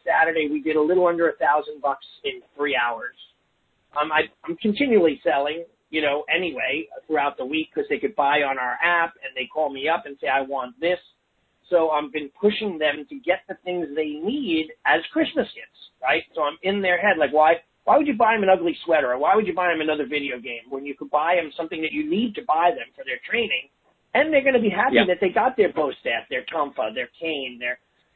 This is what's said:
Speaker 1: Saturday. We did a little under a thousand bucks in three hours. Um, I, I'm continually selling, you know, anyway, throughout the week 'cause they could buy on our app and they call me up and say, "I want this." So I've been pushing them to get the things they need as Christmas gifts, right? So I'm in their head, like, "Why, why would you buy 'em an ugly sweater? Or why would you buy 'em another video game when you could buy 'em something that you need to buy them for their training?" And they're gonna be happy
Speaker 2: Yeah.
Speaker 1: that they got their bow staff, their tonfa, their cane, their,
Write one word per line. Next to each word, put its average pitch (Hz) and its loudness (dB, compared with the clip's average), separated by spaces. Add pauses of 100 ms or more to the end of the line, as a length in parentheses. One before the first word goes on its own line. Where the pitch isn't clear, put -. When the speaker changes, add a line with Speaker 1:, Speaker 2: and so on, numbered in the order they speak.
Speaker 1:
Saturday. 160 2
We 147 -2
did 156 0
a 156 4
little 180 4
under 170 2
a 147 -2
thousand 151 0
bucks 139 -4 (180)
in 127 -8 (140)
three 143 -2
hours. 120 -2 (800)
Um, 156 -2
I, 156 2 (160)
I'm 170 -8
continually 208 2
selling, 151 0 (260)
you 156 -2
know, 147 0
anyway, 151 -4 (180)
throughout 143 -2
the 127 -6
week 156 -6
'cause 147 -4
they 131 -2
could 139 -4
buy 143 2
on 135 -2
our 123 -4
app 170 2 (100)
and 135 -14
they 127 -6
call 156 -4
me 135 -6
up 160 -2
and 139 -14
say, 151 -6
"I 135 2
want 131 -6
this." 175 -2 (680)
So 160 4
I've 147 0
been 151 -6
pushing 208 -2
them 151 -2
to 143 -14
get 175 -2
the 190 -8
things 175 -6
they 151 -2
need 190 -4 (120)
as 320 2
Christmas 311 -2
gifts, - -20 (120)
right? 143 0 (100)
So 160 -2
I'm 151 -2
in 196 0
their 180 2
head, 190 2
like, 143 2
"Why, 156 6 (220)
why 226 6
would 302 2
you 254 0
buy 226 4
'em 220 0
an 190 4
ugly 170 4 (100)
sweater? 147 2
Or 127 -2
why 165 4
would 214 2
you 180 -2
buy 180 0
'em 160 -2
another 151 0
video 139 -4
game 117 -12
when 139 -8
you 143 -10
could 143 -14
buy 160 2
'em 156 -2
something 160 -8
that 156 -4
you 151 -4
need 208 0
to 147 -10
buy 170 4
them - -6
for 135 -14
their 131 -6
training?" 233 -4 (440)
And 302 2
they're 269 6
gonna 262 4
be 214 2
happy 247 2
Speaker 2:
Yeah. 233 8
Speaker 1:
that 180 0
they 190 2
got 240 0
their 202 4
bow 147 -2
staff, 117 -6
their 127 -4
tonfa, 131 -4
their 123 -6
cane, 135 -8
their, 123 -6 (360)